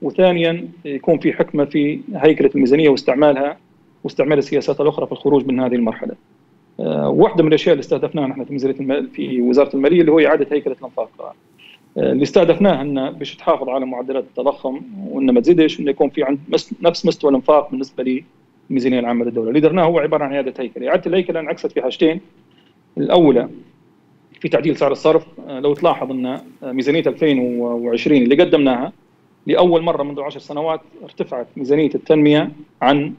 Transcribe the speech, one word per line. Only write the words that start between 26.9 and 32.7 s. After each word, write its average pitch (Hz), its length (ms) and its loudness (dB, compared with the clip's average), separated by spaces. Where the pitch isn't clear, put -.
ألفين 123 540 0
وعشرين 120 600 0
اللي 139 220 4
قدمناها 143 480 0
لأول 165 360 2
مرة 165 200 -2
منذ 143 180 -8
عشر 143 200 -10
سنوات 156 400 -6
ارتفعت 135 440 -8
ميزانية 143 380 0
التنمية 151 560 2